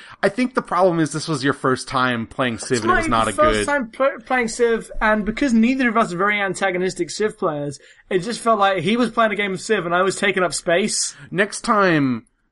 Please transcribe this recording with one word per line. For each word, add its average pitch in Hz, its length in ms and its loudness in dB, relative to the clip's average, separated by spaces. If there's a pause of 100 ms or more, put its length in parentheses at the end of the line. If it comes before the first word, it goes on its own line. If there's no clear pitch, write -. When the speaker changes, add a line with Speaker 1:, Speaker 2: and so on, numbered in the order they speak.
(220)
Speaker 1:
I 196 60 2
think 247 260 -2
the - 80 6
problem 175 380 4
is 147 120 2
this 156 140 -6
was 151 160 -2
your 139 120 2
first 131 340 -2
time 123 380 0
playing 123 320 -2
Civ - 140 -4
Speaker 2:
It's 120 100 2
Speaker 1:
and - 80 -2
it - 40 -2
Speaker 2:
my - 60 2
Speaker 1:
was - 80 -2
not 110 200 2
a 107 40 -4
Speaker 2:
first - 280 2
Speaker 1:
good - 60 0
Speaker 2:
time 285 240 -2
pl-, 277 360 -2
playing 247 220 -2
Civ, 233 420 -2 (100)
and 214 240 0
because 226 300 0
neither 247 340 4
of 214 80 0
us 175 160 0
are 170 60 -6
very 208 220 0
antagonistic 180 680 -2
Civ 208 280 -4
players, 147 400 -4 (320)
it 196 100 2
just 214 200 -6
felt 226 180 2
like 196 240 2
he 208 160 0
was 240 120 0
playing 220 220 0
a 190 40 -6
game 202 180 -2
of 175 60 -8
Civ 196 260 -2
and 170 80 -2
I 180 80 2
was 190 140 0
taking 190 260 0
up 175 120 0
space. 196 600 -2 (160)
Speaker 1:
Next 196 320 -2
time, 160 640 2 (260)